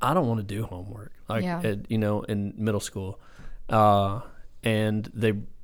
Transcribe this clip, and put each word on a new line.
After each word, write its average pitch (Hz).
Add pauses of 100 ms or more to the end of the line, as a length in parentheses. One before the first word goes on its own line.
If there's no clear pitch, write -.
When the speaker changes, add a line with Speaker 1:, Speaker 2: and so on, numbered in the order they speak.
Speaker 1:
I 131
don't 170
wanna 110
do 104
homework," 101 (160)
like, 113
Speaker 2:
Yeah. 175
Speaker 1:
at, 104
you 113
know, 104
in 101
middle 107
school. 95 (500)
Uh, 104 (420)
and 107
they, 107 (300)